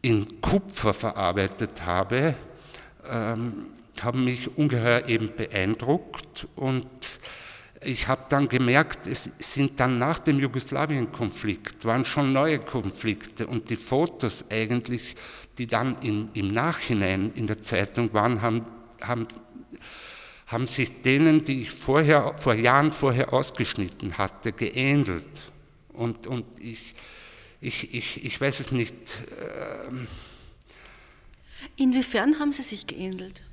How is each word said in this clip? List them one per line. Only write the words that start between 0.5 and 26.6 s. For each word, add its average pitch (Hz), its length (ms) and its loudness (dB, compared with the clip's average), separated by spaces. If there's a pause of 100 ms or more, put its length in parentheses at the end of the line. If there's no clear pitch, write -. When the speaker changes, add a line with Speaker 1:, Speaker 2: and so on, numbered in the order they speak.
Speaker 1:
verarbeitet 98 920 0
habe, 107 480 2 (720)
ähm, 113 600 -4 (340)
haben 123 220 0
mich 127 340 -2
ungeheuer 120 500 4
eben 110 260 2
beeindruckt 113 1120 -2 (100)
und 131 300 -2 (960)
ich - 260 -4
hab 131 220 -2
dann 139 220 4
gemerkt, 127 560 2
es - 320 -2
sind - 420 0
dann 127 180 4
nach 147 200 0
dem 147 200 4
Jugoslawien-Konflikt, 127 1500 -2
waren 117 180 2
schon 135 300 2
neue 147 240 4
Konflikte - 880 -4
und - 240 -4
die 110 60 -2
Fotos - 760 0
eigentlich, 113 680 -2 (400)
die 123 100 -4
dann 117 360 0
im, 107 320 -2
im 101 140 -2
Nachhinein 107 840 0
in 113 120 -4
der 107 160 -4
Zeitung 104 500 0
waren, 107 300 4
haben, 113 240 0 (340)
haben, 117 260 -4 (1200)
haben 123 200 -2
sich - 320 -2
denen, 156 440 6
die 135 180 -2
ich 107 80 -8
vorher, 147 680 4
vor 120 180 2
Jahren 131 380 6
vorher 131 400 2
ausgeschnitten 107 840 -2
hatte, 101 340 -4
geähnelt. 123 720 2 (680)
Und, 117 320 -4
und 120 180 -4 (140)
ich, - 360 -14 (680)